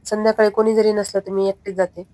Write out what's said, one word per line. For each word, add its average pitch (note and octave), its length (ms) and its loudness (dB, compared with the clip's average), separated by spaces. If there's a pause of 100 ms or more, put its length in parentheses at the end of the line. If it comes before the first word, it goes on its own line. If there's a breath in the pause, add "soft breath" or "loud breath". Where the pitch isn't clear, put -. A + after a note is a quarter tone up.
संध्याकाळी G#3+ 440 2
कोणी A3 260 0
जरी G#3+ 180 2
नसलं G3 340 -4
तर F#3+ 40 -10
मी G3 180 0
एकटीच G3 260 -8
जाते. F3+ 280 -4 (100)